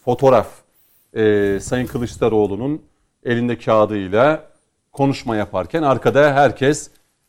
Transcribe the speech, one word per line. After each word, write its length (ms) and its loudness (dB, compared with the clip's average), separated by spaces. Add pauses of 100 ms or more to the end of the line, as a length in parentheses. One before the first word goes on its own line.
fotoğraf. 420 2 (680)
Ee, 460 2
Sayın 260 -4
Kılıçdaroğlu'nun 920 -2 (420)
elinde 340 -2
kağıdıyla 880 0 (460)
konuşma 440 -4
yaparken 480 -4
arkada 500 2
herkes 560 0 (400)